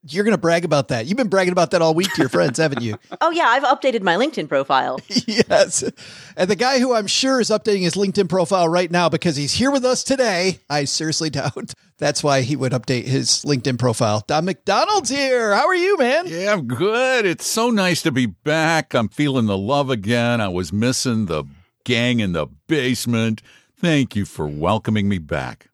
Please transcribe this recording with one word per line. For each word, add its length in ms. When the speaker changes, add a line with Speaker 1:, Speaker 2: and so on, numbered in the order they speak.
Speaker 1:
You're 160
gonna 140
brag 260
about 240
that. 160
You've 140
been 100
bragging 240
about 200
that 100
all 100
week 220
to 80
your 80
friends, 280
haven't 240
you? 200
<laughs> 200
Speaker 2:
Oh, 80
yeah, 180
I've 160
updated 360
my 140
LinkedIn 340
profile. 560
Speaker 1:
<laughs> 40
Yes. 580
And 120
the 60
guy 240
who 140
I'm 120
sure 340
is 100
updating 320
his 120
LinkedIn 340
profile 400
right 220
now 200
because 260
he's 160
here 180
with 140
us 180
today, 560
I 140
seriously 440
doubt 460
that's 260
why 160
he 160
would 160
update 320
his 400
LinkedIn 340
profile. 480
Don 200
McDonald's 640
here. 440
How 120
are 80
you, 240
man? 300
Speaker 3:
Yeah, 260
I'm 120
good. 600
It's 200
so 240
nice 320
to 80
be 160
back. 680
I'm 140
feeling 380
the 120
love 320
again. 500
I 80
was 240
missing 540
the 180
gang 360
in 120
the 140
basement. 720
Thank 380
you 80
for 240
welcoming 640
me 80
back. 560